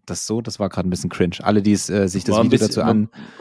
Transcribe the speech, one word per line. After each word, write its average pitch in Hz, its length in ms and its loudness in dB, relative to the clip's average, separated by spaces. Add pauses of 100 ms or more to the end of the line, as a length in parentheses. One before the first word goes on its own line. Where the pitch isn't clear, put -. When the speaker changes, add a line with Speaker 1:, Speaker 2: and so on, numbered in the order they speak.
Speaker 1:
das - 220 -8
so, 113 140 -4
das 113 180 -8
war 98 100 -2
grad 90 160 -4
ein 92 60 -2
bisschen 87 180 -4
cringe. 90 320 -2
Alle, 107 220 2
die 104 80 4
es, 95 180 0
äh, 98 180 0
sich 92 160 -4
das 101 120 0
Speaker 2:
War 110 80 4
ein 120 80 4
Speaker 1:
Video 120 160 4
Speaker 2:
bisschen, - 160 -2
Speaker 1:
dazu - 0 -
an-, 107 260 2 (320)